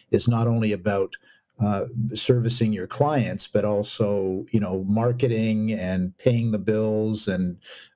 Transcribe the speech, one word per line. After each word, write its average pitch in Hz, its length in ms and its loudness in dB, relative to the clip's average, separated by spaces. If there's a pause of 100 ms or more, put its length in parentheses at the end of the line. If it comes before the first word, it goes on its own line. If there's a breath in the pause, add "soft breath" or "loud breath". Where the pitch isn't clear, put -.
is - 180 -6
not 117 200 4
only 113 260 2
about, 98 420 -2 (480 soft breath)
uh, 101 220 2 (280)
servicing 117 600 2
your 92 140 -4
clients, 131 600 0
but 104 160 0
also, 101 880 0
you 117 80 2
know, 95 240 -2
marketing 110 880 0
and 92 460 -2
paying 117 340 2
the 107 80 0
bills 107 680 0
and, 90 280 -2 (380 loud breath)